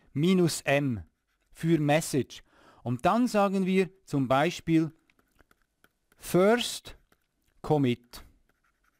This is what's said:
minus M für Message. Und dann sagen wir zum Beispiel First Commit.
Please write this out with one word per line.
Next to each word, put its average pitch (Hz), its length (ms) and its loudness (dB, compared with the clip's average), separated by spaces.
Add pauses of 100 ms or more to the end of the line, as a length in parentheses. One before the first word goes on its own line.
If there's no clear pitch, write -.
(140)
minus 175 480 0
M 139 400 -2 (500)
für 165 280 0
Message. 147 640 -2 (420)
Und 120 220 -4
dann 226 220 2
sagen 196 380 0
wir 185 240 0 (160)
zum 139 220 -2
Beispiel 160 640 0 (1300)
First - 800 0 (640)
Commit. 135 640 -2 (760)